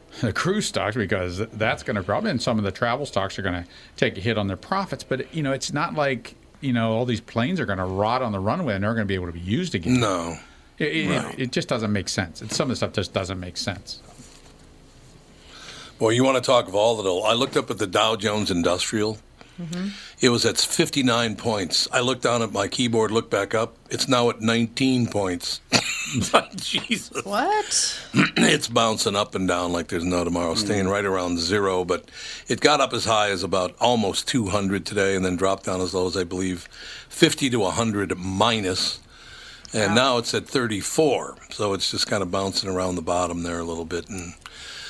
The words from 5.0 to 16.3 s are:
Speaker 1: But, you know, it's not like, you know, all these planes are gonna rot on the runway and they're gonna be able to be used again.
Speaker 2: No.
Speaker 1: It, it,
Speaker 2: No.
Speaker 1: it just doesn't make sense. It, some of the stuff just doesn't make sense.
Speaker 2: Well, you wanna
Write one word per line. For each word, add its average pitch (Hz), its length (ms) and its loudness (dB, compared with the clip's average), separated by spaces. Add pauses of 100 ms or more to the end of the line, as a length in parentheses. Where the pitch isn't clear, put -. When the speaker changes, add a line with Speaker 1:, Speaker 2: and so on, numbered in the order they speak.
Speaker 1:
But, - 320 -6
you 156 80 -2
know, 135 80 0
it's 135 220 -4
not 151 200 -2
like, 139 420 -2 (260)
you 135 120 0
know, 113 200 2
all 120 120 0
these 120 160 0
planes 147 380 -2
are 123 60 -2
gonna 95 200 -2
rot 107 360 2
on 113 100 -2
the 98 80 -2
runway 117 360 0
and 95 80 -2
they're 110 120 0
gonna 110 100 0
be 98 100 -2
able 90 120 -4
to 85 60 -8
be 85 80 -10
used 120 340 -2
again. 110 240 2
Speaker 2:
No. 87 380 0 (420)
Speaker 1:
It, 151 160 -2
it, 156 140 0
Speaker 2:
No. - 280 -2
Speaker 1:
it 127 140 -2
just - 160 -2
doesn't 110 240 -2
make 98 180 0
sense. 90 320 -4
It, 107 120 -8
some 156 140 0
of - 20 -2
the 113 80 0
stuff - 160 -2
just - 200 -4
doesn't 95 260 -2
make 90 180 -10
sense. - 440 -8 (2000)
Speaker 2:
Well, 113 120 4
you 120 120 4
wanna 131 180 4